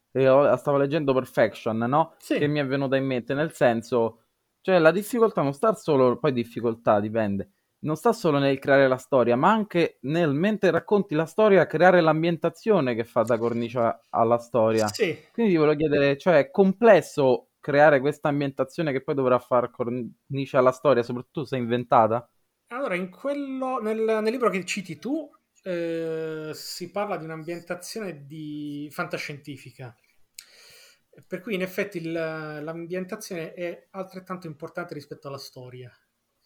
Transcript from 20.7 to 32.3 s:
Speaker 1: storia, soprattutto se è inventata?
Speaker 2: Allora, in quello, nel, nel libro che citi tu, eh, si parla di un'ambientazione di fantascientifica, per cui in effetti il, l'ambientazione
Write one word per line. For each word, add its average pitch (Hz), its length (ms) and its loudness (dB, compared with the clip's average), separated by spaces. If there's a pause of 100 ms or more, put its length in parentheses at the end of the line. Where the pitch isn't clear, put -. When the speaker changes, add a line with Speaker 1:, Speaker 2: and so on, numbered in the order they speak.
Speaker 1:
storia, 127 320 2
soprattutto 123 420 -8
se 135 120 -6
è - 20 -4
inventata? 120 720 2 (420)
Speaker 2:
Allora, 240 240 -6
in 180 140 -8
quello, 262 720 -8
nel, 220 180 -4 (240)
nel 220 100 -2
libro 233 180 -2
che 180 160 -4
citi 180 340 -10
tu, 285 300 -8 (340)
eh, 160 880 -6
si - 380 -14
parla 202 260 -6
di 160 80 -12
un'ambientazione 170 1000 -12
di 147 680 -12
fantascientifica, 139 1040 -12 (1300)
per 180 140 -10
cui 214 140 -8
in 180 60 -6
effetti 185 360 -6
il, 165 140 -8
l'ambientazione 165 1400 -10